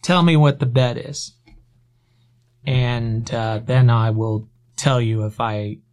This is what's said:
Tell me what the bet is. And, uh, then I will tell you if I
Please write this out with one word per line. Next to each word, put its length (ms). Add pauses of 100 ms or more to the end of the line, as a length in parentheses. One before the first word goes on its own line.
Tell 200
me 140
what 240
the 60
bet 300
is. 380 (1300)
And, 680
uh, 300
then 260
I 200
will 380 (280)
tell 240
you 240
if 160
I 380 (140)